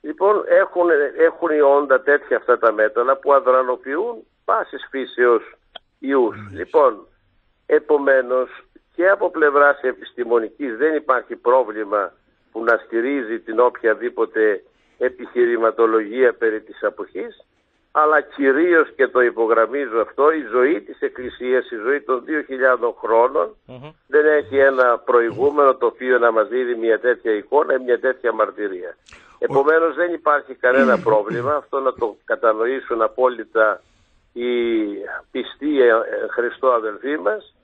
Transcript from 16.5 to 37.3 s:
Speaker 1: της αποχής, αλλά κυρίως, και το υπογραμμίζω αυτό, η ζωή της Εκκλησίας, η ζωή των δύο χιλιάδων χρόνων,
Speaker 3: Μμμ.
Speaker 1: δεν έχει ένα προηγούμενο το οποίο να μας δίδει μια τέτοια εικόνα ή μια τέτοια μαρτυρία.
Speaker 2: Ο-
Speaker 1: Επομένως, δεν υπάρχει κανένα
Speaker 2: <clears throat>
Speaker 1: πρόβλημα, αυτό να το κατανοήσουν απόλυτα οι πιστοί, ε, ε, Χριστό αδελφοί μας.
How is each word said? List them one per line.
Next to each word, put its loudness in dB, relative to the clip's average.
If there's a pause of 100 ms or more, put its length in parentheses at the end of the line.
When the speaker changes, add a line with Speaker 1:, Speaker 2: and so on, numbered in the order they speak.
Speaker 1:
της -18
αποχής, -8 (480)
αλλά 2
κυρίως, 2
και 2
το 0
υπογραμμίζω 0
αυτό, 0
η -4
ζωή 0
της -18
Εκκλησίας, -6
η -12
ζωή -4
των -6
δύο -6
χιλιάδων -2
χρόνων, 0 (100)
Speaker 3:
Μμμ. -20 (160)
Speaker 1:
δεν 2
έχει 0
ένα 4
προηγούμενο 2
το -2
οποίο 0
να 4
μας 0
δίδει -4
μια 0
τέτοια -2
εικόνα 0
ή -2
μια -2
τέτοια -2
μαρτυρία. -6
Speaker 2:
Ο- -20
Speaker 1:
Επομένως, 2
δεν -2
υπάρχει -2
κανένα 2
Speaker 2:
<clears throat> -2
Speaker 1:
πρόβλημα, 0
αυτό -6
να -2
το -6
κατανοήσουν -2
απόλυτα 0 (520)
οι -6 (840)
πιστοί, -4
ε, 6
ε, 4 (360)
Χριστό -2
αδελφοί -2
μας. -6